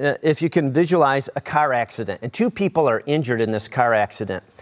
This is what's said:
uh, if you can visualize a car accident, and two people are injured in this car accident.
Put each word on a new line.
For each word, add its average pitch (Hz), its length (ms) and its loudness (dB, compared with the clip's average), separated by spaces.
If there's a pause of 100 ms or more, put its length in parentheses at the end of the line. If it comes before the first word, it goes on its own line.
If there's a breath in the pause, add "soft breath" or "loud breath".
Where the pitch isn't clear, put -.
uh, 143 220 0
if 151 180 2
you 165 80 0
can 143 240 0
visualize 151 640 2
a 139 60 -6
car 151 320 0
accident, 110 480 -4
and 120 100 -6
two 240 160 0
people 160 400 0
are 110 160 2
injured 127 380 0
in 110 80 0
this 107 180 -4
car 120 240 2
accident. 101 500 -2 (200 loud breath)